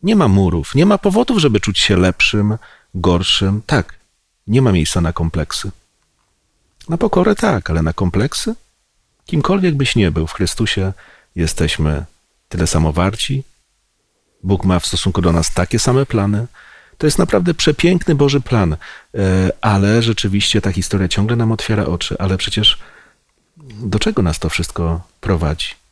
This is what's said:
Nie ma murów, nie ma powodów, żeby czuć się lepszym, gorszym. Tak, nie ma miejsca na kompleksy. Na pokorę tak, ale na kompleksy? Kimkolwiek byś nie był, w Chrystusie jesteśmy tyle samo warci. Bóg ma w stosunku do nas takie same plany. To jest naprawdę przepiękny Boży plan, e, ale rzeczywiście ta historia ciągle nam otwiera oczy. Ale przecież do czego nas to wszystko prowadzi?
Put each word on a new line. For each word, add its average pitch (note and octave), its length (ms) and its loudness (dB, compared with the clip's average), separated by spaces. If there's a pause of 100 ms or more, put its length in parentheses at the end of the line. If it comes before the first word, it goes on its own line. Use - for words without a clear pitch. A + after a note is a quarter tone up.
Nie G#3 140 2
ma E3 120 4
murów, F2+ 460 2
nie D#3 120 4
ma G3+ 120 4
powodów, A3 400 0
żeby B2 220 2
czuć - 180 -2
się - 180 2
lepszym, G2+ 600 2 (360)
gorszym. F#2 720 0
Tak, - 320 -2 (480)
nie A#2+ 160 2
ma A#2+ 100 4
miejsca F2 280 0
na D#2+ 120 0
kompleksy. E2 580 -4 (1160)
Na E3 80 -4
pokorę F3+ 380 2
tak, - 360 -2
ale D#2+ 120 0
na D#2+ 100 -2
kompleksy? G2 640 -2 (720)
Kimkolwiek F3+ 480 0
byś C3+ 220 0
nie G2 140 4
był, D#2+ 160 -2
w - 60 -10
Chrystusie F#2+ 600 -2 (440)
jesteśmy D#2+ 680 0 (440)
tyle E2+ 180 -2
samo D#2+ 260 2
warci. G2+ 520 -2 (1000)
Bóg F#2 220 0
ma F#2 160 2
w - 60 -8
stosunku - 360 -2
do E2+ 100 2
nas E2 220 0
takie F#2 240 0
same C3+ 280 0
plany. G#2 400 -2 (520)
To - 80 0
jest D3+ 120 0
naprawdę F3 360 2
przepiękny E3+ 600 2
Boży C#3 260 2
plan, G2+ 320 0
e, D#2 60 -4 (840)
ale G#2 420 2
rzeczywiście G#2+ 580 0
ta G2 120 -2
historia F#2 360 -2
ciągle G#2+ 280 0
nam A2+ 160 0
otwiera G#2+ 340 -2
oczy. - 320 -4
Ale F#2+ 180 -2
przecież - 420 0 (1040)
do G#2 160 -2
czego G#3+ 240 0
nas E2 160 0
to E2 100 -4
wszystko E2 520 -4 (200)
prowadzi? D#2+ 480 -2 (240)